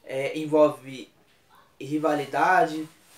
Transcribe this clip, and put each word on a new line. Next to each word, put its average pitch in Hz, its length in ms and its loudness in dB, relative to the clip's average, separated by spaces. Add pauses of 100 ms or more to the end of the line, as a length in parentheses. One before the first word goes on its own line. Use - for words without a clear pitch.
(120)
É, 135 280 -4
envolve 143 720 0 (640)
rivalidade, 156 1080 0 (300)